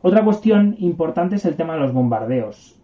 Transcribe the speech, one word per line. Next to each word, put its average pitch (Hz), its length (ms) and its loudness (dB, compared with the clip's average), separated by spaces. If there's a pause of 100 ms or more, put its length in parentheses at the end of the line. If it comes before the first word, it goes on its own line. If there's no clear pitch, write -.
Otra 202 200 4
cuestión 208 580 2
importante 175 560 -2
es 196 100 -4
el 156 80 -2
tema 165 200 -6
de 156 60 -4
los 127 140 -2
bombardeos. 117 880 -4